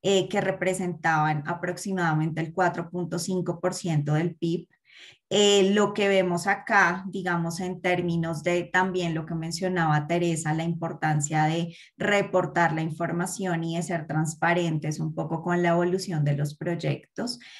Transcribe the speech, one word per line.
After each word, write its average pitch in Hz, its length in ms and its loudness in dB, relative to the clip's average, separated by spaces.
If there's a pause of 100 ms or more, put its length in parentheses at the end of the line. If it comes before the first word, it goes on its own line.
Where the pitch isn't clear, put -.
eh, 196 260 2
que 302 140 -2
representaban 175 1040 0
aproximadamente 165 960 -2
el 160 120 -6
cuatro 185 360 0
punto 175 300 -4
cinco 175 420 -2
por 180 120 0
ciento 151 420 0
del 170 200 0
pib. 170 320 -2 (680)
Eh, 202 380 6
lo 208 220 4
que 202 120 2
vemos 180 380 2
acá, 196 640 2
digamos, 170 520 -2
en 180 220 -6
términos 170 640 0
de 175 220 0
también 180 500 0
lo 160 100 -4
que 165 80 -8
mencionaba 165 720 0
Teresa, 165 480 0
la 160 100 -2
importancia 156 840 0
de 170 300 0 (220)
reportar 185 760 2
la 160 100 -2
información 170 800 -4
y 165 120 -4
de 170 60 -2
ser 170 240 -4
transparentes 160 960 0
un 156 160 -4
poco 160 260 -4
con 175 220 0
la 175 60 4
evolución 175 540 0
de 143 140 0
los 147 180 -4
proyectos. 170 840 -6 (200)